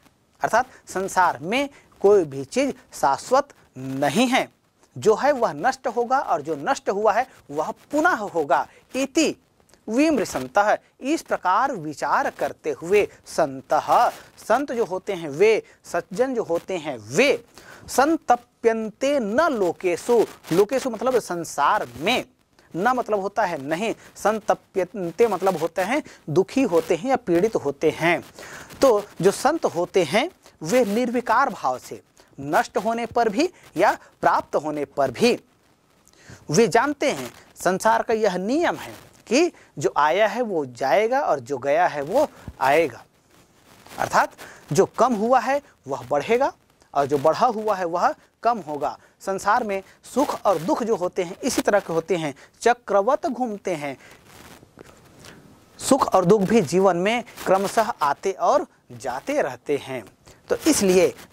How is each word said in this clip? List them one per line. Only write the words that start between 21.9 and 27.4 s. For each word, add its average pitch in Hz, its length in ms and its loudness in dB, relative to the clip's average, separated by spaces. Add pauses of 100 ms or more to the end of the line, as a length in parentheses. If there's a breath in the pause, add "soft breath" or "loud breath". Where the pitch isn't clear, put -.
में, 196 280 -2 (500 soft breath)
न 180 120 0
मतलब 233 320 0
होता 202 240 -2
है 175 180 -4
नहीं, 165 340 -4 (200 loud breath)
संतप्यन्ते 196 1120 -2
मतलब 190 300 0
होते 165 240 -2
हैं 247 220 -2 (260 loud breath)
दुखी 185 320 2
होते 175 340 2
हैं 175 140 -6
या 269 60 4
पीड़ित 180 400 0